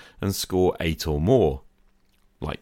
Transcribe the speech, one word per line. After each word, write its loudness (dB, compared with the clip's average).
and -2
score 0
eight -4
or -2
more. 2
Like -8